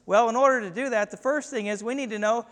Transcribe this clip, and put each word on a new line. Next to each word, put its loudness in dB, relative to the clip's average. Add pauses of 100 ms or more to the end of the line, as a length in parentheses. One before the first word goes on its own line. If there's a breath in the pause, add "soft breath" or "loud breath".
Well, 4
in -2
order 4
to -8
do -4
that, 0
the -14
first -2
thing -4
is -4
we -6
need -6
to -6
know 0